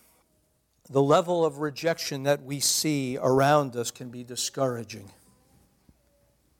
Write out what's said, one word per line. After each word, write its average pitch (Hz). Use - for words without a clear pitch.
the 135
level 165
of 143
rejection 151
that 143
we 139
see 135
around 135
us 117
can 127
be 123
discouraging. 117